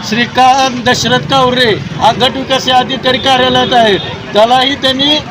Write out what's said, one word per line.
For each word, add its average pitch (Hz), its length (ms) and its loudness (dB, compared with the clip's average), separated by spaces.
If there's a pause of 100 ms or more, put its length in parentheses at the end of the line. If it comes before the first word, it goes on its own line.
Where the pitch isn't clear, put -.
श्रीकांत 254 720 0
दशरथ 240 360 0
कावरे 254 540 0
हा 185 380 0
गट 254 260 -2
विकास 262 320 -4
अधिकारी 254 480 0
कार्यालयात 254 560 0
आहे, 220 240 4 (360)
त्यालाही 254 420 2
त्यांनी 269 420 0 (140)